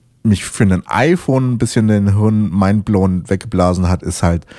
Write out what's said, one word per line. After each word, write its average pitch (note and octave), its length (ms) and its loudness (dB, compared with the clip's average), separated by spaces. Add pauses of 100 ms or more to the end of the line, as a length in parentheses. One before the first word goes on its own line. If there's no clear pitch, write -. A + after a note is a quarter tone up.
(240)
mich G#2 200 2
für - 200 -2
ein F#2 240 2
iPhone C3 640 0
ein A2+ 40 -2
bisschen A2+ 300 0
den G2+ 300 2
Hirn G#2+ 320 2
mindblown F#2+ 800 0
weggeblasen F2+ 580 0
hat, F2+ 160 -2
ist E2 200 -6
halt F2 220 0 (140)